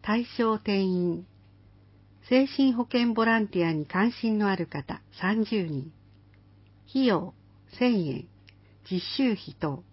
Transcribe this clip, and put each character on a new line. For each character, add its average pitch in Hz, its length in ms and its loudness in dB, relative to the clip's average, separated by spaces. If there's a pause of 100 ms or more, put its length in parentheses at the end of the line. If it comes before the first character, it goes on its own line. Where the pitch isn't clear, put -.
対 233 260 -2 (100)
象 220 220 0
定 196 240 0
員、 180 440 -2 (1000)
精 262 180 4
神 269 260 2
保 240 140 0
健 240 280 0
ボ 226 100 2
ラ 226 160 4
ン 208 80 0
テ 185 120 -2
ィ 170 80 2
ア 165 40 0
に 151 120 -2
関 208 280 0
心 220 260 -2
の 208 100 2
あ 196 60 2
る 170 120 -4
方 - 360 -10 (180)
三 214 240 0
十 202 220 -2
人。 147 260 -8 (960)
費 262 180 2
用、 185 280 0 (440)
千 233 280 2
円。 - 220 -6 (600)
実 185 100 0 (160)
習 262 160 2
費 156 260 -8
等。 147 340 -6